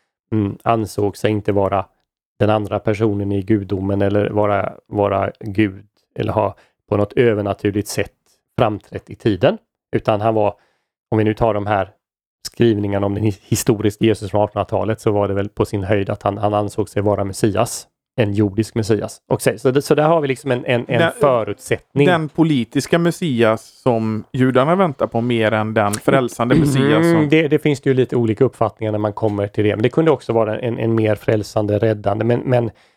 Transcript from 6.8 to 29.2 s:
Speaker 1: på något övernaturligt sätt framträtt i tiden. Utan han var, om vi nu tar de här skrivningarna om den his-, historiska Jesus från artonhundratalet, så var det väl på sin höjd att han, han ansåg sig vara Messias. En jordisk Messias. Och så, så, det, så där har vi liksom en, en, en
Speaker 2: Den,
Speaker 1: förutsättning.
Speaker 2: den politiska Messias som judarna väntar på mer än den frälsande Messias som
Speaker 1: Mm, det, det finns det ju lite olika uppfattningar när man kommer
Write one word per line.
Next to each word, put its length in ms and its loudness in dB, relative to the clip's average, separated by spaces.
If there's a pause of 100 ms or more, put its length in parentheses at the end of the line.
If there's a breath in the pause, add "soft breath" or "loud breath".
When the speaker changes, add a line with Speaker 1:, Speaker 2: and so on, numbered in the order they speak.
Speaker 1:
på 80 0
något 160 -2
övernaturligt 760 0
sätt 240 -4 (480)
framträtt 500 -4
i 60 -16
tiden. 420 0 (380)
Utan 260 -2
han 140 0
var, 180 0 (580)
om 60 2
vi 60 2
nu 100 2
tar 200 0
de 140 -4
här 220 0 (580)
skrivningarna 580 0
om 100 -2
den 80 -4
his-, 200 -2
historiska 600 -2
Jesus 260 -2
från 100 0
artonhundratalet, 600 -4
så 100 0
var 160 0
det 60 -4
väl 160 -4
på 160 -2
sin 180 -4
höjd 260 -2
att 140 -6
han, 140 -2
han 160 -2
ansåg 360 -4
sig 120 -4
vara 220 0
Messias. 640 -2 (300)
En 160 0
jordisk 420 0
Messias. 520 -2
Och 140 -2
så, 160 -2
så, 140 2
det, 100 2
så 140 0
där 120 4
har 140 2
vi 60 -2
liksom 240 -4
en, 140 -2
en, 220 0
en 120 0
Speaker 2:
Den, 120 2
Speaker 1:
förutsättning. 960 0
Speaker 2:
den 220 2
politiska 720 0
Messias 640 0 (180)
som 420 -2 (100)
judarna 420 4
väntar 320 0
på 140 -2
mer 300 2
än 220 0
den 200 2
frälsande 600 0
Messias 500 2
som 100 4
Speaker 1:
Mm, 140 2
det, 180 4
det 120 2
finns 220 -2
det 80 0
ju 40 4
lite 220 0
olika 280 0
uppfattningar 480 -2
när 80 -2
man 140 -2
kommer 340 -2